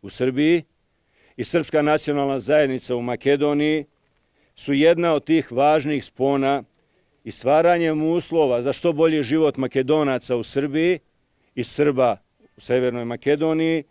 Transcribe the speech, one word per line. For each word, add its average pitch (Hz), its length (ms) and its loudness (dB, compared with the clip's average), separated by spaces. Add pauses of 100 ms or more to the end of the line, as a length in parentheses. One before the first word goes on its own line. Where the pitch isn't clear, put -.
u 101 80 -14
Srbiji 147 520 0 (720)
i 120 80 -8
Srpska 160 380 -2
nacionalna 143 580 0
zajednica 131 560 0
u 120 60 -4
Makedoniji 147 840 0 (680)
su - 180 -6
jedna 165 420 4
od 143 100 -2
tih 156 280 0
važnih 143 520 2
spona 135 580 0 (680)
i - 20 -10
stvaranjem 160 720 2
uslova 156 600 0
za 139 100 -2
što 170 200 -2
bolji 156 300 2
život 143 340 0
Makedonaca 131 800 0
u 113 80 -4
Srbiji 151 540 -2 (560)
i 123 100 -6
Srba 131 520 0 (400)
u - 40 -20
Severnoj 123 440 -2
Makedoniji 156 840 -2